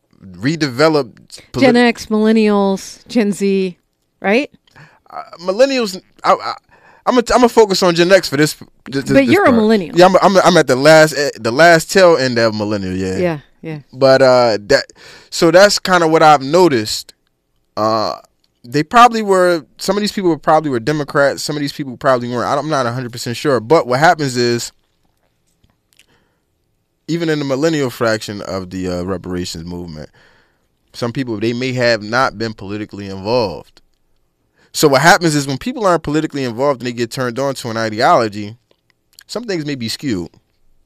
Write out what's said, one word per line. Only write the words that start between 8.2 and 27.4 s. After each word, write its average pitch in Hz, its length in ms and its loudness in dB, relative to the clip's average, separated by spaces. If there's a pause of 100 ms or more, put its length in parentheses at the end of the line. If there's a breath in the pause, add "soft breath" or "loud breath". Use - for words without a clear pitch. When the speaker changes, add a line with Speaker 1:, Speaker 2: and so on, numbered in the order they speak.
Speaker 1:
for 139 80 -4
this, 151 180 0
th-, - 140 -20 (240)
th-, 135 140 -6
Speaker 2:
But - 80 -2
Speaker 1:
this 269 140 4
Speaker 2:
you're 370 160 2
a - 20 2
Speaker 1:
part. 247 100 4
Speaker 2:
millennial. 214 400 0
Speaker 1:
Yeah, 175 100 8
I'm, 190 140 4
I'm, 190 240 2
I'm 170 140 4
at 147 80 2
the 127 100 0
last, 156 400 6
eh, 139 200 -2
the 110 140 -4
last 160 400 4
tail 175 280 4
end 127 200 -2
of 113 160 2
millennial, 104 400 -4
yeah. 92 220 -4
Speaker 2:
Yeah, 170 240 -4 (220)
yeah. 156 180 -12 (120)
Speaker 1:
But, 131 280 4
uh, 123 460 4
that, 131 260 0 (380 loud breath)
so 170 200 0
that's 196 280 6
kinda 175 280 0
what 160 160 2
I've 151 200 6
noticed. 139 720 0 (600)
Uh, 107 440 -2 (440)
they 127 180 -4
probably 233 400 4
were, 180 420 0 (140)
some 196 180 -4
of 208 60 -4
these 214 100 -4
people 175 240 -2
probably 156 340 0
were 135 100 -2
Democrats, 143 600 -2
some 151 140 -8
of 147 40 -8
these 143 120 -6
people 135 240 -12
probably 127 320 0
weren't. 120 180 -4
I 117 80 -2
don't, 139 100 -4
I'm 156 60 -8
not 139 140 -2
a 117 80 -4
hundred 123 200 -10
percent 120 260 -8
sure. 135 220 0
But 127 260 2
what 123 140 -2
happens 151 360 2
is, 120 360 -2 (2250)
even 165 240 -4
in 151 80 -2
the 143 80 -6